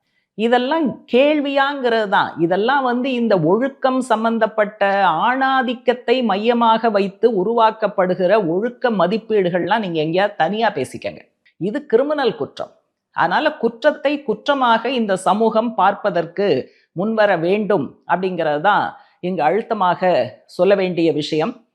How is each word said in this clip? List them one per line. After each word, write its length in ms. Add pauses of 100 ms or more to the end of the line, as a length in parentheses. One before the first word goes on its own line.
(340)
இதெல்லாம் 760
கேள்வியாங்கிறது 960
தான். 320
இதெல்லாம் 440
வந்து 300
இந்த 260
ஒழுக்கம் 600
சம்பந்தப்பட்ட 1040
ஆணாதிக்கத்தை 1160
மையமாக 680
வைத்து 420
உருவாக்கப்படுகிற 1160
ஒழுக்க 440
மதிப்பீடுகள்லாம் 880
நீங்க 200
எங்கேயாவது 380
தனியா 340
பேசிக்கங்க. 480 (380)
இது 280
கிரிமினல் 500
குற்றம். 360 (400)
அதனால 420
குற்றத்தை 680
குற்றமாக 640
இந்த 300
சமூகம் 600
பார்ப்பதற்கு 1040 (120)
முன்வர 460
வேண்டும் 680
அப்படிங்கிறது 540
தான் 340 (240)
இங்கு 220
அழுத்தமாக 600 (440)
சொல்ல 300
வேண்டிய 360
விஷயம். 640